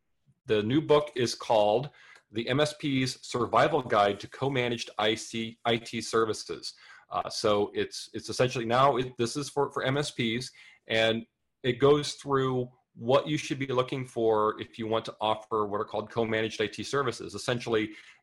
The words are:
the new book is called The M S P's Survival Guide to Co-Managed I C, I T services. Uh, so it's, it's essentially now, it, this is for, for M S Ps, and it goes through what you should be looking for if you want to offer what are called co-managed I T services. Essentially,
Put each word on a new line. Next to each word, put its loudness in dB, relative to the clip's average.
the 2
new 2
book 2
is 0
called 2
The -4
M 0
S 2
P's -2
Survival 2
Guide 2
to -12
Co-Managed -2
I 2
C, -8
I 2
T -8
services. -2
Uh, -4
so 0
it's, -6
it's -10
essentially -2
now, 4
it, -4
this -2
is -6
for, 0
for -4
M 0
S -2
Ps, -4
and 2
it 0
goes 4
through 0
what 2
you 0
should -4
be -4
looking -2
for 2
if -10
you -6
want 0
to -10
offer 0
what -2
are -2
called -6
co-managed -2
I 2
T -8
services. -4
Essentially, 0